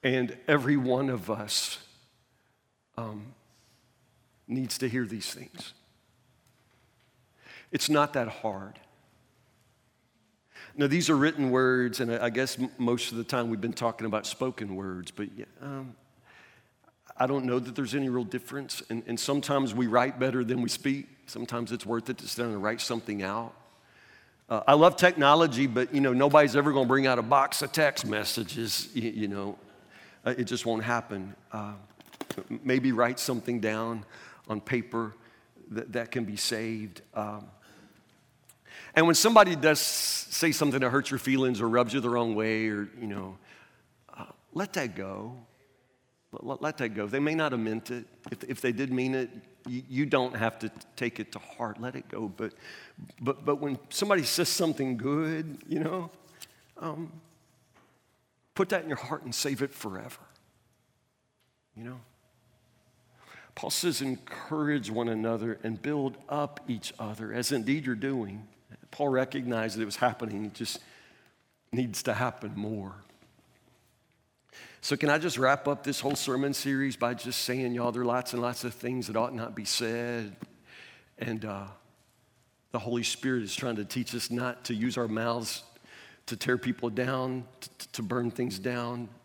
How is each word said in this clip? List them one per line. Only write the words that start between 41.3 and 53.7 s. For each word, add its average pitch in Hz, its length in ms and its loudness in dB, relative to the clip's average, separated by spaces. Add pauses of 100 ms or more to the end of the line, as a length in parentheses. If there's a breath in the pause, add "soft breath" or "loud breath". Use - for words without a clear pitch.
or 113 80 2
rubs 117 240 4
you 135 80 2
the 120 80 0
wrong 117 260 2
way 110 340 0
or, 104 200 -4 (100)
you 117 80 -8
know, 95 300 -8 (800 loud breath)
uh, - 80 -14 (300)
let 196 180 -4
that 120 240 -2
go. 98 400 -10 (960)
Let, - 140 -12
let, 135 160 -6
let 156 160 -4
that 120 120 0
go. 104 160 -4
They 127 140 -2
may 151 140 2
not 156 180 0
have 120 80 0
meant 110 300 -2
it. 120 160 -8 (240)
If, - 140 -10
if 123 180 -8
they 123 100 2
did 127 220 -2
mean 131 200 2
it, 127 160 0 (360)
you, 127 220 -8
you 135 180 0
don't 127 280 4
have 113 260 0
to 113 100 -6 (260)
take 117 240 -4
it 104 120 -8
to 104 60 -12
heart. 110 420 -8
Let 127 160 -8
it - 120 -12
go. 110 200 -6
But, 104 260 -8 (680 loud breath)
but, 131 240 -2
but 143 120 2
when 135 220 -4 (120)